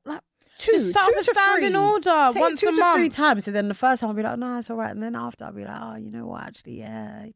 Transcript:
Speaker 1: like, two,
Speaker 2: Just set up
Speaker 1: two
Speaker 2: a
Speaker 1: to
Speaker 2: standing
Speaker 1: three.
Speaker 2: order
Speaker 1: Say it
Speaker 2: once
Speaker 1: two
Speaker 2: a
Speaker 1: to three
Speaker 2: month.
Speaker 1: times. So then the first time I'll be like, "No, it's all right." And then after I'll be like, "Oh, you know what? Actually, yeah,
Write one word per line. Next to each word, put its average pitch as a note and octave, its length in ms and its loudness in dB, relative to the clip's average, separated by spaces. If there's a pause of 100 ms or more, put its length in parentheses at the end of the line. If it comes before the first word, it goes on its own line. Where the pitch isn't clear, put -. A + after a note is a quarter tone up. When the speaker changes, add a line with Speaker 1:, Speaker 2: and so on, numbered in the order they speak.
Speaker 1:
like, D4+ 180 -12 (360)
two, A4 140 2
Speaker 2:
Just F4 200 2
set G4+ 100 4
up F#4 100 4
Speaker 1:
two G#4 60 0
Speaker 2:
a G4 40 0
Speaker 1:
to A#4+ 80 0
Speaker 2:
standing G4 420 4
Speaker 1:
three. G4 60 2
Speaker 2:
order F4 540 4
Speaker 1:
Say - 60 -2
it - 20 2
Speaker 2:
once D#4 200 2
Speaker 1:
two G#4 80 4
Speaker 2:
a - 20 2
Speaker 1:
to D#4+ 60 2
three - 60 4 (200)
Speaker 2:
month. D#4+ 120 0
Speaker 1:
times. C4+ 300 2
So G3+ 80 -6
then G3+ 160 0
the G3+ 60 -4
first B3+ 260 2
time A3+ 100 -4
I'll G#3 60 -6
be G#3+ 60 -4
like, A3+ 160 -4
"No, B3 200 -6
it's A#3 120 -10
all A3+ 60 -8
right." A3 140 -6
And G#3 120 -10
then A#3 120 -8
after A#3 300 -10
I'll - 80 -14
be G3+ 120 -12
like, G#3+ 160 -12
"Oh, A3+ 160 -14
you A3 140 -14
know A3+ 160 -12
what? - 180 -10
Actually, - 360 -16
yeah, G#3+ 560 -14